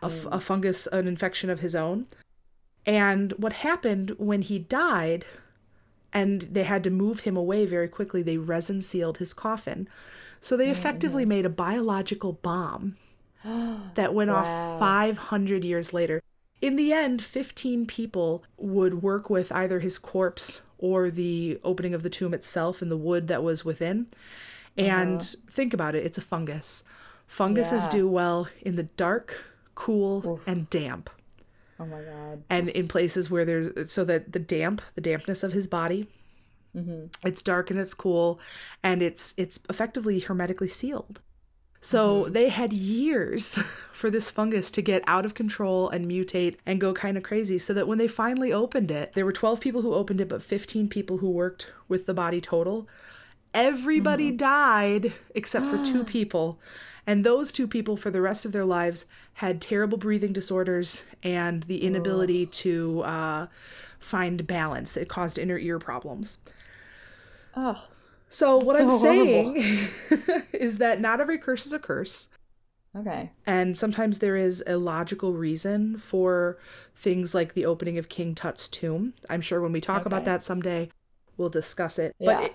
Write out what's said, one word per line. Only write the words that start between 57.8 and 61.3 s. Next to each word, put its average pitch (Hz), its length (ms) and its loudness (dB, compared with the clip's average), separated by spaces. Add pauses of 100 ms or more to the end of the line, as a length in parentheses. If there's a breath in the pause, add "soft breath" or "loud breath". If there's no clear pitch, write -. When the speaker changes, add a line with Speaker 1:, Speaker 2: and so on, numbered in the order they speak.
Speaker 1:
for 208 140 -4
the 185 100 0
rest 190 240 0
of 208 80 -6
their 196 120 0
lives, 175 420 0 (280 soft breath)
had 180 260 -2
terrible 214 380 0
breathing 208 340 0
disorders 185 720 -2 (200)
and 175 420 -2